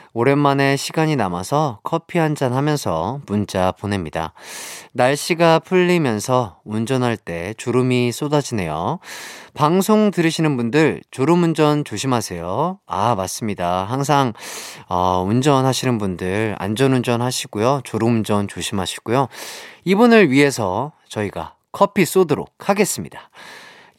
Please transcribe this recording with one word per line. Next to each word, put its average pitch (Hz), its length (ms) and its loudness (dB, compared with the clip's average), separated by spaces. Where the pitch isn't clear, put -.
오랜만에 139 600 2
시간이 156 400 -2
남아서 107 680 -2
커피 - 360 -4
한잔 151 340 0
하면서 127 760 -2
문자 98 460 0
보냅니다. 87 600 -6
날씨가 160 680 2
풀리면서 131 1040 0
운전할 113 520 -2
때 87 400 -8
졸음이 123 560 0
쏟아지네요. 113 840 -2
방송 196 560 2
들으시는 160 480 0
분들 120 520 2
졸음운전 151 720 2
조심하세요. 110 1040 -4
아, 104 280 0
맞습니다. 92 680 -4
항상, 135 500 0
어, 92 380 0
운전하시는 131 720 2
분들 98 600 -4
안전운전 120 640 0
하시고요. 123 600 -2
졸음운전 107 640 0
조심하시고요. 104 800 -4
이분을 208 460 6
위해서 127 640 2
저희가 92 460 -6
커피 202 320 2
쏘도록 165 540 2
하겠습니다. - 720 -4